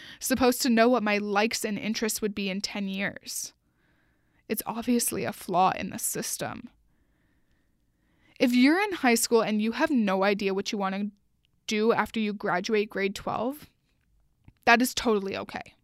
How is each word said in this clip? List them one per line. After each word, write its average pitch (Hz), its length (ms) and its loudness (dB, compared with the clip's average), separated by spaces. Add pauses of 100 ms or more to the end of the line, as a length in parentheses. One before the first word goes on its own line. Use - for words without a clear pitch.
(200)
supposed 254 440 2
to 277 60 2
know 226 200 6
what 240 140 4
my 208 160 0
likes 208 440 0
and 208 140 -4
interests - 440 -4
would 208 140 -2
be 196 140 -4
in 190 120 -6
ten 202 260 -6
years? - 680 -8 (960)
It's 220 160 -4
obviously 233 580 -2
a 120 80 -4
flaw 185 460 0
in - 140 -8
the - 80 -10
system. - 680 -8 (1700)
If 247 140 2
you're 277 280 6
in 415 120 -2
high 240 220 2
school 226 260 2
and 208 200 0
you 220 120 0
have 311 180 0
no 196 320 2
idea 202 300 0
what 196 180 -4
you 220 80 -4
want 190 160 -4
to 202 160 -6 (560)
do 214 260 2
after 214 260 -2
you 208 140 0
graduate 208 560 -2
grade 196 260 -4
twelve, 262 540 -6 (960)
that 233 160 8
is 254 120 0
totally 196 440 -2
okay. - 360 -12 (100)